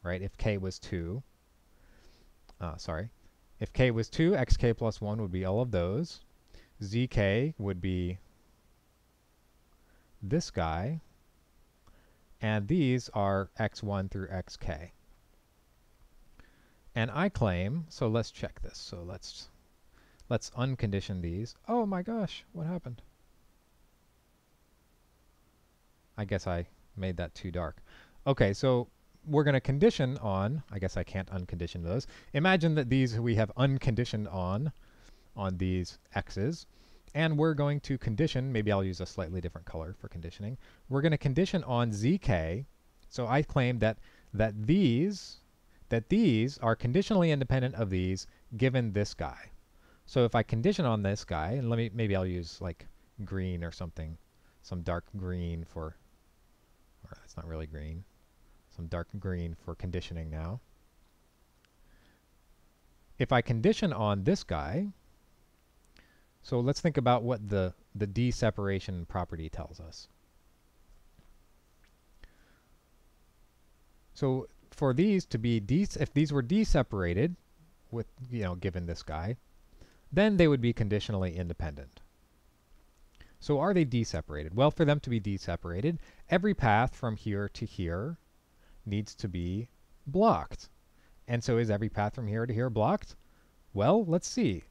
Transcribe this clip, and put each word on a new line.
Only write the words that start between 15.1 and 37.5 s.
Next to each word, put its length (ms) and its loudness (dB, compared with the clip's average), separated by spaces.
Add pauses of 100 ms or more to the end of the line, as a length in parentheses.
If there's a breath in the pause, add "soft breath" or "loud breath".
And 160 0
I 160 0
claim, 640 0
so 180 -4
let's 240 0
check 300 -10
this. 160 -8
So 280 -12
let's, 440 -14 (800 soft breath)
let's 260 -2
uncondition 680 -2
these. 340 -6 (120)
Oh 180 0
my 180 -4
gosh, 500 -6
what 140 -6
happened? 340 -8 (3250)
I 60 -4
guess 240 -2
I 200 -2 (280)
made 220 -4
that 180 -6
too 160 -10
dark. 300 -6 (440 loud breath)
Okay, 280 4
so 340 2 (380)
we're 180 4
gonna 180 4
condition 580 2
on, 520 0
I 80 -6
guess 180 -2
I 60 -2
can't 260 -6
uncondition 540 -6
those. 240 -2 (260 loud breath)
Imagine 420 4
that 140 0
these, 300 4
we 160 2
have 220 4
unconditioned 720 0
on, 420 -2 (640 soft breath)
on 220 -2
these 420 -2 (160)
x's, 500 -4 (480 soft breath)
and 240 2
we're 160 4